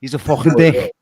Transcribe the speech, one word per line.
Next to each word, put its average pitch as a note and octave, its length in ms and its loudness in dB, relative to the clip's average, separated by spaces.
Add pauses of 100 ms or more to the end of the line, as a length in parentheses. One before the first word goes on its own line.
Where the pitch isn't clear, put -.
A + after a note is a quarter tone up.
He's C3 140 -14
a D3 40 -6
fucking D3+ 380 0
dick. E3 460 2